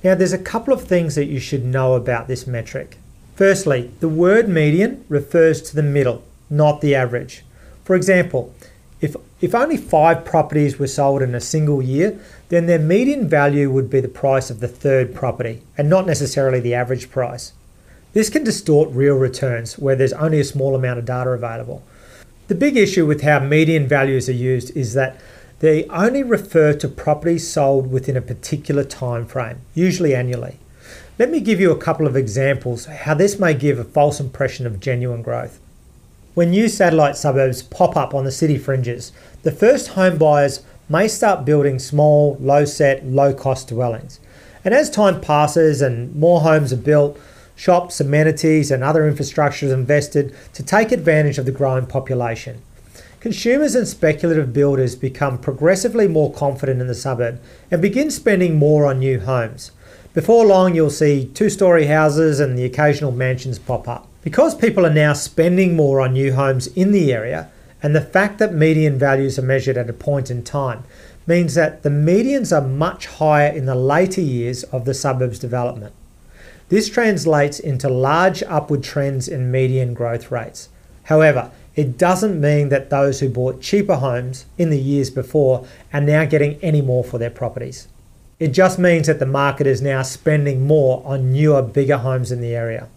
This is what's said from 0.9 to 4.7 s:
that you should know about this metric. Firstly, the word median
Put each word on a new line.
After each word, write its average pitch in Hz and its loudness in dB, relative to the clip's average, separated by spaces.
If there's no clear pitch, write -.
that 147 0
you 143 -6
should 127 -6
know 131 0
about 120 -2
this 127 -8
metric. 123 -10
Firstly, 160 2
the 165 0
word 190 2
median 165 0